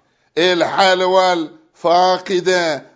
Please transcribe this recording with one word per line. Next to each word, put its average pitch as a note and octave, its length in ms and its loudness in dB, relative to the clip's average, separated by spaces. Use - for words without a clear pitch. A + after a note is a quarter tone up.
الحلوى F3+ 960 2
الفاقدة F3 1600 -2